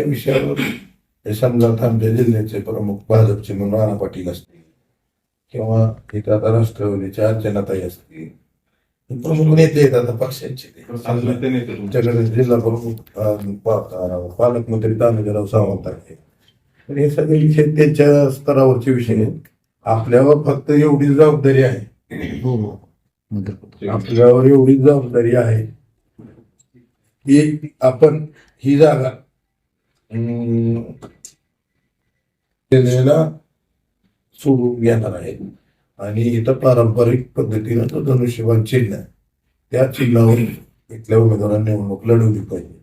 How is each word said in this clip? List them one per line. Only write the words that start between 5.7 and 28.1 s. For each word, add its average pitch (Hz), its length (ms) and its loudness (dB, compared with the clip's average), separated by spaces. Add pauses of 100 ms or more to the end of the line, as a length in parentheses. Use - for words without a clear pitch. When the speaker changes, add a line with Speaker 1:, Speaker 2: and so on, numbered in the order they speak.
Speaker 1:
इथं 107 240 -2
आता 110 200 0
राष्ट्रवादीच्या 104 720 -2
अर्चनाताई 101 520 -4
असतील, 80 480 -14 (920)
प्रमुख 156 340 2
नेते 151 240 4
आहेत 135 140 4
आता 120 180 0
पक्षांचे - 640 -10
ते. - 220 -16
Speaker 2:
चांगले 120 520 -4
नेते 117 280 -6
तुमचे. 101 40 -12
Speaker 1:
आमच्याकडे 113 440 0
जिल्हा 120 340 2
प्रमुख, 113 600 -6
अं, 104 360 -4
पा-, 107 400 -4
अं, 90 340 -8
पालकमंत्री 113 640 -2
तानाजीराव 107 520 -2
सावंत 98 420 -2
आहे. - 280 -16 (720)
तर 143 80 -10
हे 147 120 2
सगळे 156 300 0
विषय 151 240 4
त्यांच्या 143 680 4
स्तरावरचे 131 600 2
विषय 117 240 -2
आहेत. 110 240 -2 (460)
आपल्यावर 120 500 4 (100)
फक्त 139 260 -2
एवढी 147 360 4
जबाबदारी 139 560 4
आहे, - 220 -4 (560)
Speaker 3:
हो, 127 140 -4
हो. - 340 -8 (420)
मंत्रिपद. 101 560 -10
Speaker 1:
आपल्यावर 120 580 4
एवढी 135 320 6
जबाबदारी 123 580 2
आहे 113 300 0 (1600)
की 151 420 2 (140)
आपण 151 440 2 (380)